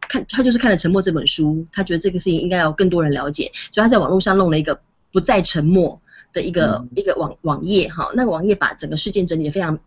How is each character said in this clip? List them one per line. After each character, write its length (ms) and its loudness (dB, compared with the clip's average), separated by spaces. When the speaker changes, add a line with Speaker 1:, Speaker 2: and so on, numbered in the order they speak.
Speaker 1:
看， 280 -6
他 120 -2
就 100 4
是 60 2
看 140 2
了 80 2
《沉 100 0
默》 160 4
这 60 0
本 160 -2
书， 440 0
他 120 -2
觉 100 -4
得 60 0
这 100 0
个 80 -6
事 80 -4
情 140 0
应 80 -4
该 100 -2
要 140 2
更 180 2
多 140 2
人 80 2
了 180 -2
解， 220 -6
所 100 0
以 20 6
他 40 6
在 100 6
网 120 0
络 100 4
上 180 2
弄 120 4
了 80 2
一 60 0
个 160 -4
不 80 2
再 220 2
沉 240 0
默 340 2
的 80 -4
一 100 -4
个， 260 0
Speaker 2:
嗯。 180 -10
Speaker 1:
一 60 -2
个 140 0
网， 260 -6
网 220 -4
页 260 0
哈。 260 -8
那 80 2
个 80 0
网 140 -2
页 80 4
把 200 -2
整 160 -10
个 60 -4
事 140 -2
件 160 -2
整 140 -2
理 60 -2
得 40 -2
非 120 -4
常， 260 -4